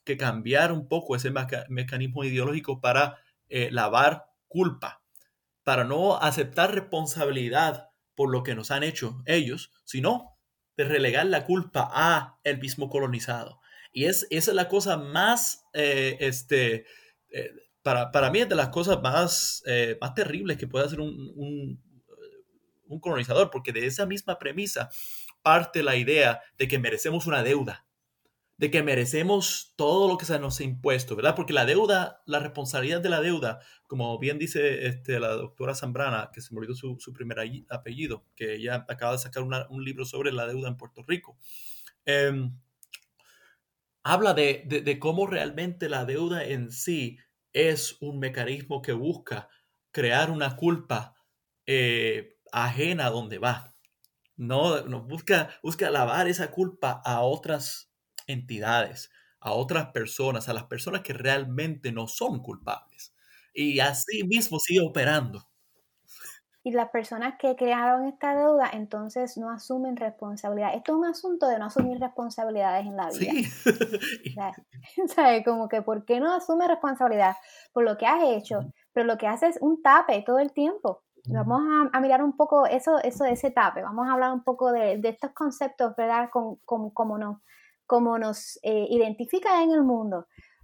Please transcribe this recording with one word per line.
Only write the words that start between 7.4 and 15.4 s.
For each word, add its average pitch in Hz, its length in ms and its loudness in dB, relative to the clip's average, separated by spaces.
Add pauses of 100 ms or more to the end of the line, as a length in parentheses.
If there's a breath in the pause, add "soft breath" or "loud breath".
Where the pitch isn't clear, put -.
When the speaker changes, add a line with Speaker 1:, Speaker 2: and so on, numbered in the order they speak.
Speaker 1:
por 135 160 2
lo 127 120 0
que 127 120 -4
nos 110 160 -6
han 139 120 -2
hecho 127 420 -6
ellos, 156 460 -2 (140)
sino 147 520 -2 (400)
de 143 80 0
relegar 139 420 2
la 160 180 0
culpa 175 460 0
a 156 520 2
el 139 160 -2
mismo 135 300 -6
colonizado. 123 720 -4 (320 loud breath)
Y 131 120 0
es, - 240 0
esa 160 220 0
es 190 40 4
la 180 120 2
cosa 190 300 2
más, 170 760 0